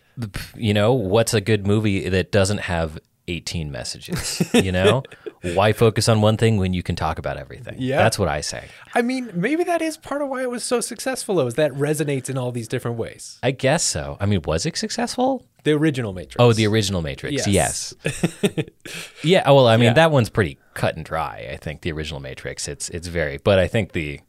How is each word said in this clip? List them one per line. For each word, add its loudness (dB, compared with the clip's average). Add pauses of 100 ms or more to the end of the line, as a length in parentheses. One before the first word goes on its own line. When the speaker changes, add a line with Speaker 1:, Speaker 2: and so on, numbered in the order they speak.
(180)
Speaker 1:
the -8
p-, -10 (260)
you 2
know, 4
what's 2
a 2
good 0
movie 2
that 0
doesn't 2
have -4 (300)
eighteen -6
messages, -6 (120)
you 4
know? 2
Speaker 2:
<laughs> -20 (120)
Speaker 1:
Why 4
focus 2
on 4
one 4
thing 4
when 0
you -2
can -4
talk -4
about -6
everything? -16
Speaker 2:
Yeah. -2
Speaker 1:
That's 2
what 2
I -2
say. -10 (320)
Speaker 2:
I 2
mean, -4
maybe 0
that 0
is -4
part -6
of -4
why -6
it -4
was -8
so 0
successful, -6
though, 2
is -4
that 2
resonates -2
in -4
all -4
these -6
different -4
ways. -10
Speaker 1:
I 2
guess 2
so. -4
I 0
mean, 4
was 0
it -4
successful? -2 (200)
Speaker 2:
The 2
original 0
Matrix. -12
Speaker 1:
Oh, 8
the 4
original 2
Matrix. -4
Speaker 2:
Yes. 0 (120)
Speaker 1:
Yes. -4
Speaker 2:
<laughs> -6
Speaker 1:
Yeah. 4
Well, 8
I 6
mean, 6
Speaker 2:
Yeah. 6
Speaker 1:
that 6
one's 4
pretty 0 (160)
cut -2
and -10
dry, -6
I -10
think, -10
the -4
original -8
Matrix. -12
It's, -10
it's -10
very, -4
but 4
I 4
think -2
the -6